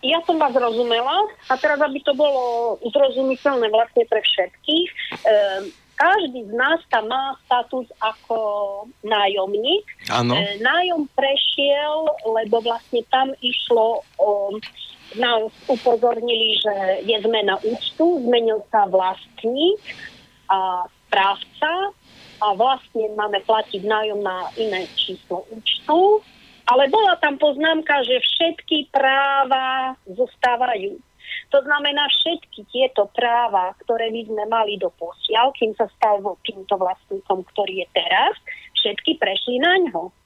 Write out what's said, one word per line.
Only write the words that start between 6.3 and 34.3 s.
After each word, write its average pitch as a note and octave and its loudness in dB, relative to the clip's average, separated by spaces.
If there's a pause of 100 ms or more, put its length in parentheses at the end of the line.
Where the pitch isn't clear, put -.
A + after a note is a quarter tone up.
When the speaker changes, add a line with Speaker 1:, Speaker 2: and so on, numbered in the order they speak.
Speaker 1:
z G3+ -10
nás D4 2
tam A3+ 0
má C4+ -4
status B3 -2 (160)
ako A3 -4 (680)
nájomník. G#3 0 (240)
Speaker 2:
Áno. A#2+ 2
Speaker 1:
E, G3+ -2
nájom D#4 0
prešiel, C#4+ 0 (160)
lebo A3 0
vlastne A#3 -4
tam C4+ 0
išlo A#3 0 (160)
o, G3+ 0 (580)
nás A3 0 (160)
upozornili, A3+ 2
že G#3 0 (300)
je G#3+ 0
zmena G3+ 0
účtu, D4+ 0
zmenil A3+ 2
sa G3+ 4
vlastník A3+ 0 (680)
a F#3+ 0 (160)
správca G3 -2 (680)
a G#3 0 (100)
vlastne A3+ 0
máme G#3 -2
platiť G#3+ -2
nájom G#3+ -2
na F#3 -4
iné G#3+ -4
číslo F#3 -6
účtu. F4 2 (460)
Ale C4 4
bola F#4 2
tam D4 0
poznámka, D4 0
že B3 0
všetky E4 -2
práva C4+ 2
zostávajú. A#3 -2 (480)
To C#4 4
znamená, D4 0
všetky D#4 -2
tieto B3 0
práva, A#3 0
ktoré A3+ -2
my A#3 -6
sme G#3+ -6